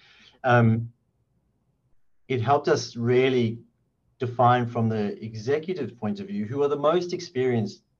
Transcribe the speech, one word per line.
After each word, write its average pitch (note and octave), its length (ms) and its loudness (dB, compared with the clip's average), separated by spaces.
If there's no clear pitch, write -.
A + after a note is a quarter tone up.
Um, A#2 480 4
it B2+ 140 -2
helped C#3+ 260 2
us C3+ 280 0
really A#2+ 640 2
define B2 480 2
from A#2 220 -2
the G#2+ 340 -4
executive C3 720 -6
point G#2 220 -6
of G2 80 -12
view, G2+ 180 -6
who C#3 160 -4
are C#3+ 60 2
the D3 80 -2
most F3 380 0
experienced B2+ 680 -4